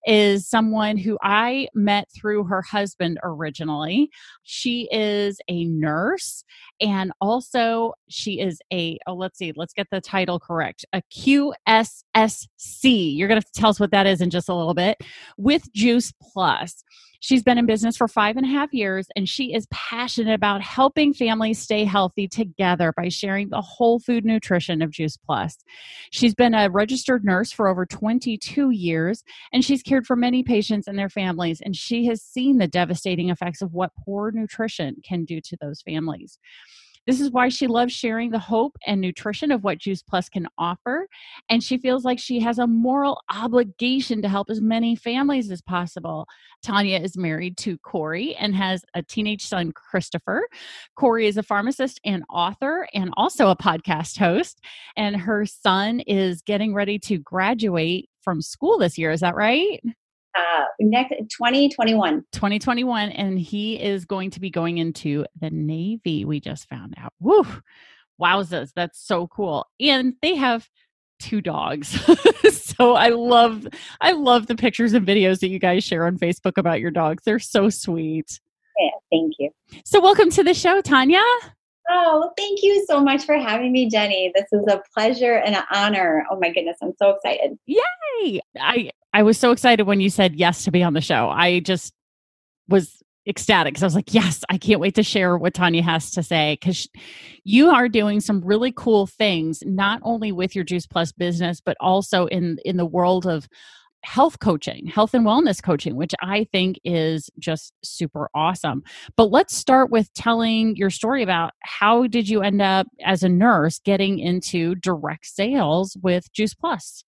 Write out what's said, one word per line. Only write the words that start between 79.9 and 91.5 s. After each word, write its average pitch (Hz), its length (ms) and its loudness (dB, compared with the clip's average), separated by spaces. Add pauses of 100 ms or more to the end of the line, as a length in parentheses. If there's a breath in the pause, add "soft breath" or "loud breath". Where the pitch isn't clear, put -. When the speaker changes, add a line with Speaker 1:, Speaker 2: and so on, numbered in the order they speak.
Speaker 1:
welcome 392 300 8
to 370 140 2
the 349 100 4
show, 370 280 2
Tanya. 285 420 4 (640)
Speaker 2:
Oh, 339 480 2
thank 403 240 -2
you 392 260 4
so 285 140 4
much 277 240 2
for 294 100 2
having 247 360 0
me, 254 180 2
Jenny. 202 460 0
This 196 180 2
is 208 140 2
a 196 160 2 (100)
pleasure 233 440 2
and 208 180 0
an 185 80 0 (100)
honor. 196 560 2
Oh 190 100 -2
my 170 120 0
goodness, 170 320 -2
I'm 180 180 -6
so 202 140 6
excited. - 500 -2
Speaker 1:
Yay! 508 760 -2 (180)
I, 160 320 -2 (200)
I 208 120 6
was 214 160 6
so 247 100 6
excited 240 380 4
when 202 120 2
you 190 120 2
said 185 240 2
yes 170 300 0
to 185 60 0
be 175 120 4
on 170 100 2
the 156 80 0
show. 120 280 0
I 180 320 2